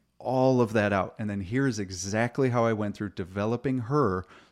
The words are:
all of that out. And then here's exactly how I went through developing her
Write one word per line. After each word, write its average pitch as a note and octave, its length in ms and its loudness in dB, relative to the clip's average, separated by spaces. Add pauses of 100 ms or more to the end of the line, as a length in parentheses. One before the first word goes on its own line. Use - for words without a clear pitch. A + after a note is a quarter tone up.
(180)
all B2+ 420 2
of A2 140 2
that G#2 180 4
out. F#2+ 260 0
And G#2+ 100 -6
then G2+ 120 -4
here's A#2 380 -2
exactly G#2 720 -2
how A#2+ 160 2
I A2+ 80 2
went G#2 200 -2
through G#2 160 -6
developing A2 680 -2
her A2+ 480 0 (260)